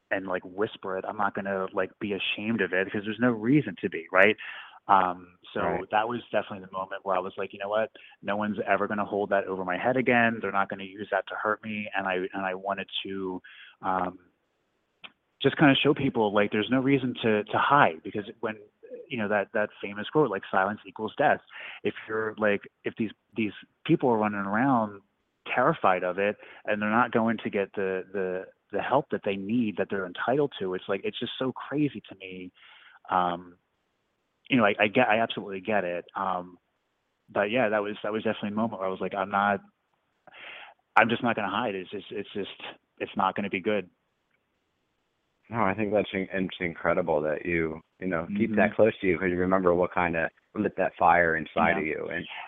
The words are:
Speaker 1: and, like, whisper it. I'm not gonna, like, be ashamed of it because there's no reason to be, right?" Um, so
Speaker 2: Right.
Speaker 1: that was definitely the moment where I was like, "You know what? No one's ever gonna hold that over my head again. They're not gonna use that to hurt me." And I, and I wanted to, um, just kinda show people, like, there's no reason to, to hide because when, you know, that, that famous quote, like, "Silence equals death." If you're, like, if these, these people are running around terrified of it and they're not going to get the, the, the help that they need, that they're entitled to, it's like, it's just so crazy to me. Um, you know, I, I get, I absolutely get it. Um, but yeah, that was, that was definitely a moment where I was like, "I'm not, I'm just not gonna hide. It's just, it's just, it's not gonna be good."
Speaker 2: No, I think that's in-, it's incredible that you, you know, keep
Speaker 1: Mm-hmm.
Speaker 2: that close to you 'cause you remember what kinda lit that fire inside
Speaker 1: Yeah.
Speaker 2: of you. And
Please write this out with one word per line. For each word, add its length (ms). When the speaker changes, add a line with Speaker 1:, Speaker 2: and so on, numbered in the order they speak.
Speaker 1:
and, 160
like, 160
whisper 540
it. 100
I'm 120
not 160
gonna, 400
like, 160
be 140
ashamed 480
of 100
it 140
because 180
there's 160
no 120
reason 500
to 80
be, 200
right?" 240
Um, 480
so 80
Speaker 2:
Right. 300
Speaker 1:
that 180
was 140
definitely 320
the 80
moment 320
where 100
I 60
was 160
like, 160
"You 60
know 100
what? 220
No 160
one's 280
ever 220
gonna 160
hold 260
that 140
over 220
my 100
head 220
again. 420
They're 100
not 200
gonna 140
use 260
that 160
to 80
hurt 280
me." 320
And 140
I, 60
and 140
I 80
wanted 340
to, 380
um, 360
just 160
kinda 200
show 180
people, 380
like, 180
there's 200
no 100
reason 420
to, 220
to 140
hide 440
because 220
when, 160
you 100
know, 100
that, 240
that 180
famous 300
quote, 200
like, 200
"Silence 340
equals 320
death." 240
If 100
you're, 300
like, 240
if 120
these, 160
these 160
people 260
are 80
running 220
around 600
terrified 480
of 160
it 180
and 180
they're 80
not 220
going 320
to 60
get 240
the, 380
the, 340
the 100
help 280
that 140
they 120
need, 400
that 140
they're 160
entitled 520
to, 160
it's 140
like, 160
it's 160
just 180
so 140
crazy 560
to 80
me. 340
Um, 440
you 60
know, 80
I, 160
I 80
get, 200
I 120
absolutely 400
get 240
it. 200
Um, 420
but 220
yeah, 160
that 140
was, 200
that 100
was 120
definitely 260
a 40
moment 260
where 80
I 20
was 100
like, 140
"I'm 160
not, 300
I'm 120
just 140
not 140
gonna 140
hide. 240
It's 160
just, 200
it's 240
just, 160
it's 180
not 200
gonna 140
be 100
good." 280
Speaker 2:
No, 120
I 120
think 180
that's 200
in-, 200
it's 280
incredible 600
that 240
you, 340
you 60
know, 200
keep 140
Speaker 1:
Mm-hmm. 100
Speaker 2:
that 140
close 260
to 60
you 120
'cause 120
you 60
remember 380
what 200
kinda 360
lit 220
that 220
fire 380
inside 360
Speaker 1:
Yeah. 60
Speaker 2:
of 80
you. 260
And 140